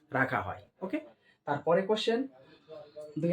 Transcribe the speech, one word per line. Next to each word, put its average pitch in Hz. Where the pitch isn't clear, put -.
রাখা 131
হয়। 85
ওকে, 294
তারপরে 160
কোশ্চেন, 226
দুই 170